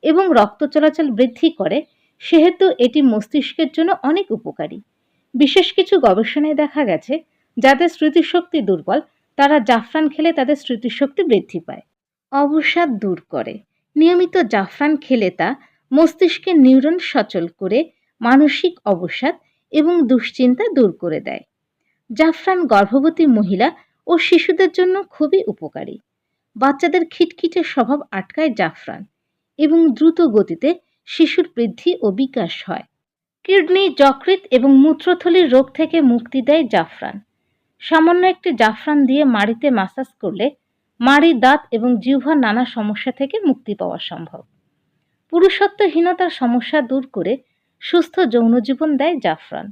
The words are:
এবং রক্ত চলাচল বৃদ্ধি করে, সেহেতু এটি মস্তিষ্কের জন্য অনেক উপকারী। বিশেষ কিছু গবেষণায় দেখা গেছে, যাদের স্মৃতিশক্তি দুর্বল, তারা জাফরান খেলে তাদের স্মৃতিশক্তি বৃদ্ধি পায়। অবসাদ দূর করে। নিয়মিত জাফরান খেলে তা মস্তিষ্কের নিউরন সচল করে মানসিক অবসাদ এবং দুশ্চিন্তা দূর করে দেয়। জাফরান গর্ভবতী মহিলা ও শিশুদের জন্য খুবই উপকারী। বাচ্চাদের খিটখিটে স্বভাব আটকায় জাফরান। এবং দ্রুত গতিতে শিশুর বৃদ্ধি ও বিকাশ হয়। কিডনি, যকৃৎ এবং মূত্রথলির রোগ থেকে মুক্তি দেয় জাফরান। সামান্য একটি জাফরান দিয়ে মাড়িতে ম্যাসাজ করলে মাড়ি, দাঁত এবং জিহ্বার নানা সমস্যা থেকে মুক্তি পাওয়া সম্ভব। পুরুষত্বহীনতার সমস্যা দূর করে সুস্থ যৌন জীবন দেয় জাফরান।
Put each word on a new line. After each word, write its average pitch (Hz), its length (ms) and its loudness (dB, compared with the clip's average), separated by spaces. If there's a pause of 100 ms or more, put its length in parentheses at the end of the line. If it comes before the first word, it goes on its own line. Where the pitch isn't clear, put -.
এবং 330 200 2 (140)
রক্ত 208 220 0 (140)
চলাচল 302 360 0
বৃদ্ধি 247 380 0 (120)
করে, 202 180 -2 (440)
সেহেতু 349 440 2 (180)
এটি 254 160 0 (120)
মস্তিষ্কের 277 640 -4
জন্য 330 140 0 (120)
অনেক 339 280 -2
উপকারী। 160 480 -10 (560)
বিশেষ 294 320 2 (100)
কিছু 381 180 0 (120)
গবেষণায় 262 560 0
দেখা 294 220 -4
গেছে, 196 300 -4 (420)
যাদের 269 320 2
স্মৃতিশক্তি 339 720 -2 (100)
দুর্বল, 190 320 -2 (380)
তারা 277 180 4 (120)
জাফরান 254 460 0
খেলে 320 240 0
তাদের 277 180 0
স্মৃতিশক্তি 262 760 -6
বৃদ্ধি 180 360 -2
পায়। - 180 -18 (480)
অবসাদ 294 560 0 (140)
দূর 190 160 -4 (120)
করে। 120 240 -8 (420)
নিয়মিত 349 380 2 (180)
জাফরান 233 440 -2
খেলে 262 340 -2
তা 170 180 -6 (440)
মস্তিষ্কের 330 720 0
নিউরন 269 320 4 (140)
সচল 208 340 -4 (160)
করে 196 180 -2 (420)
মানসিক 277 540 2 (100)
অবসাদ 202 500 -2 (380)
এবং 311 220 2 (160)
দুশ্চিন্তা 254 540 0 (120)
দূর 226 140 4 (120)
করে 160 180 -6
দেয়। - 240 -10 (680)
জাফরান 320 560 0
গর্ভবতী 262 600 2
মহিলা 208 420 2 (380)
ও 339 120 0
শিশুদের 359 540 2
জন্য 370 220 0 (200)
খুবই 302 260 0 (120)
উপকারী। - 440 -14 (600)
বাচ্চাদের 285 460 0 (100)
খিটখিটে 339 480 -2 (120)
স্বভাব 262 260 -2 (200)
আটকায় 302 400 -4
জাফরান। - 440 -6 (560)
এবং 311 200 2 (140)
দ্রুত 320 340 0
গতিতে 214 420 0 (400)
শিশুর - 440 0
বৃদ্ধি 233 380 -4 (120)
ও 233 100 -2
বিকাশ 233 420 -4 (100)
হয়। - 220 -12 (560)
কিডনি, 370 420 2 (140)
যকৃৎ 277 520 2
এবং 254 280 2
মূত্রথলির 339 720 2
রোগ 262 240 4
থেকে 320 260 -2
মুক্তি 240 420 0
দেয় 294 260 2
জাফরান। - 480 -6 (680)
সামান্য 330 440 2
একটি 370 280 -2
জাফরান 220 520 0
দিয়ে 269 180 2
মাড়িতে 226 460 0
ম্যাসাজ 233 380 -4 (120)
করলে 208 260 -4 (540)
মাড়ি, 285 340 4
দাঁত 254 280 2 (100)
এবং 233 180 -2 (100)
জিহ্বার 269 380 0
নানা 240 260 0
সমস্যা 214 480 -6
থেকে 277 280 -6
মুক্তি 269 340 -4
পাওয়া 180 240 -8
সম্ভব। 165 440 -16 (920)
পুরুষত্বহীনতার 359 1080 0
সমস্যা 240 420 -2
দূর 262 240 -4
করে 190 260 -6 (500)
সুস্থ 339 380 -2
যৌন 233 400 2
জীবন 269 360 -4
দেয় 302 240 -2
জাফরান। - 520 -6